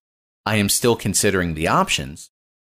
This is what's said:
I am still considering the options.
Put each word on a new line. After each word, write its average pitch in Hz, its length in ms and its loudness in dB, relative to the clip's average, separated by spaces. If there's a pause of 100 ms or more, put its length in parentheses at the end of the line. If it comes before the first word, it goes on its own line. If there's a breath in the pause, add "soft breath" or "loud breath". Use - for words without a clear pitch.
(460)
I 107 100 0
am 101 120 2
still 117 260 2
considering 92 600 0
the 78 120 -2
options. 92 640 -2 (380)